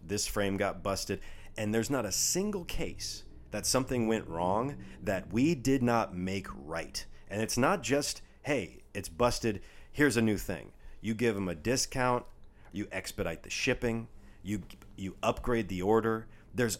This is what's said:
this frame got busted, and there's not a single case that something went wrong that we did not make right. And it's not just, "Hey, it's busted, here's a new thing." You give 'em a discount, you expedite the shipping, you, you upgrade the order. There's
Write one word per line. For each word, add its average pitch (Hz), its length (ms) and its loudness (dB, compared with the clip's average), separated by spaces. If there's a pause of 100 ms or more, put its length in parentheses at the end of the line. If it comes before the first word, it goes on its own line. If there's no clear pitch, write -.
this 101 200 -2
frame 98 300 0
got 95 260 -2
busted, 98 380 -2 (380)
and 107 160 -2
there's 113 160 2
not 131 160 0
a 95 80 -4
single 196 500 0
case - 600 -4 (260)
that 104 160 -4
something 127 420 2
went 110 200 2
wrong 98 500 2 (260)
that 90 300 -2
we 139 200 6
did 135 300 4
not 117 320 4
make 92 380 -2
right. 80 520 -6 (240)
And 104 120 -2
it's 113 160 0
not 151 260 4
just, 139 380 0 (220)
"Hey, 127 400 -2 (100)
it's 98 160 -6
busted, 110 520 2 (300)
here's 139 240 6
a 117 60 6
new 107 160 4
thing." 85 340 -6 (300)
You 113 120 -2
give 113 220 2
'em 95 140 0
a 85 60 -2
discount, 123 720 0 (460)
you 101 200 -6
expedite 87 520 -4
the - 60 -14
shipping, 117 580 0 (360)
you, 104 180 -2 (340)
you 95 260 -8
upgrade 113 460 2
the 90 140 -2
order. 110 460 4 (280)
There's 117 240 2